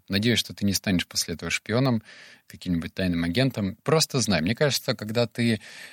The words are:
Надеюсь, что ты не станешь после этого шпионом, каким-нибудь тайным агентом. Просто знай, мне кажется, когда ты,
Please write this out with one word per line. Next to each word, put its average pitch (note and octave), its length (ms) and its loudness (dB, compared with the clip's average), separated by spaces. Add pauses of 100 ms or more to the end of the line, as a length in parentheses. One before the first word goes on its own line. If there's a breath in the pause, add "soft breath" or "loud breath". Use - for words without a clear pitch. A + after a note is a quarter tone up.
Надеюсь, G#2 300 2
что - 140 -4
ты - 120 -4
не G2 80 2
станешь F#2 340 0
после - 260 -4
этого E2 160 -6
шпионом, A#2 540 0 (440 loud breath)
каким-нибудь E2+ 460 -4
тайным F2 300 0
агентом. G2+ 600 0
Просто - 360 2
знай, G2+ 220 2
мне F#2+ 120 2
кажется, B2+ 420 0
когда A2 320 -2
ты, A#2 340 0 (320 loud breath)